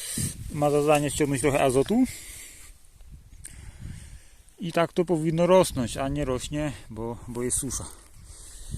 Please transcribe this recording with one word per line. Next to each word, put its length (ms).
Ma 180
za 120
zadanie 280
ściągnąć 300
trochę 220
azotu. 420
I 140
tak 200
to 120
powinno 420
rosnąć, 500
a 120
nie 160
rośnie, 480
bo, 280
bo 140
jest 160
susza. 260